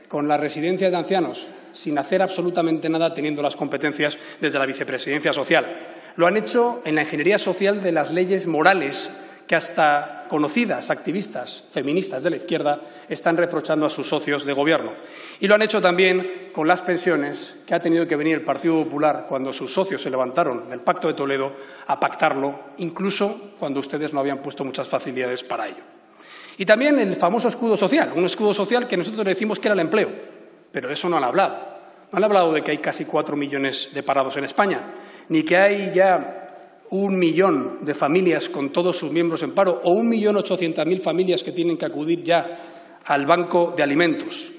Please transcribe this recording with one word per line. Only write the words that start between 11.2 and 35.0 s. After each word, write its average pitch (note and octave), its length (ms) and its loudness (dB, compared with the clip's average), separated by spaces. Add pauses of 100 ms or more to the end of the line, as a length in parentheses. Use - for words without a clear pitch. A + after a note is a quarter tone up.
feministas C#3+ 540 -2
de E3+ 80 0
la D3+ 60 -4
izquierda D3 440 -2 (260)
están E3 300 0
reprochando D#3+ 480 0
a C#3+ 40 4
sus - 200 -6
socios D3 340 -2
de C#3 100 -2
gobierno. D3 400 2 (460)
Y G3 80 0
lo G3 60 8
han G#3+ 80 6
hecho A3 180 2
también F#3 720 2
con D#3 160 -2
las F3+ 140 4
pensiones, D#3 840 -2
que F3 80 4
ha E3+ 40 4
tenido E3 280 2
que E3 80 0
venir D3+ 180 2
el D3+ 100 -2
Partido D#3+ 400 2
Popular, C#3+ 460 0
cuando C3+ 220 -2
sus B2+ 200 -8
socios F#3+ 300 -2
se - 80 -6
levantaron B2+ 580 0
del B2 140 -10
Pacto F3 260 0
de D#3 60 0
Toledo, C#3 380 -2 (340)
a C#3 140 -2
pactarlo, C#3 800 0
incluso G3 840 -4
cuando C#3 200 -2
ustedes C#3+ 340 -4
no C#3+ 60 -2
habían C#3 220 -2
puesto - 220 -8
muchas C3 240 -6
facilidades B2+ 560 -4
para - 240 -6
ello. - 160 -14 (760)
Y F#3+ 80 -6
también C4 320 4
el G3+ 180 2
famoso A3 320 2
escudo A3+ 300 0
social, C4 380 2
un F3 100 2
escudo G#3 280 0
social A#3+ 340 0
que G3 100 -2
nosotros G#3+ 260 -4
le F#3+ 80 0
decimos G#3 280 -2
que - 80 -2
era G#3 80 4
el F3+ 60 2
empleo, F3+ 280 2 (600)
pero C3+ 160 -6
de C#3 60 -4
eso F3+ 140 -4
no F3 100 2
han C#3+ 60 2
hablado. D3 520 -2 (360)
No - 60 -2
han F#3 60 2
hablado G3 280 4
de D3+ 100 2
que D#3 100 -4
hay D3+ 80 -2
casi D3+ 260 -4
cuatro D3+ 300 -2
millones C#3 580 -2
de C#3+ 80 -6
parados C3+ 360 0
en C#3 80 -4
España, F3+ 480 0 (360)